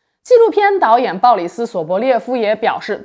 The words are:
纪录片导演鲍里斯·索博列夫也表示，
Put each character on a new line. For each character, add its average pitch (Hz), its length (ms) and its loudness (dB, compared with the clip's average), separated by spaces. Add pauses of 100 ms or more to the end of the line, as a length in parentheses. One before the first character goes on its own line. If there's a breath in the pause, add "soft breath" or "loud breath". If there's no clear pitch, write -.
(240)
纪 508 100 2
录 466 160 6
片 403 300 0
导 233 180 2
演 196 180 -4
鲍 240 200 4
里 170 100 -4
斯· 202 200 -10
索 175 180 -8
博 180 160 -4
列 247 180 0
夫 247 180 -6
也 214 200 -2
表 214 240 -4
示， - 240 -8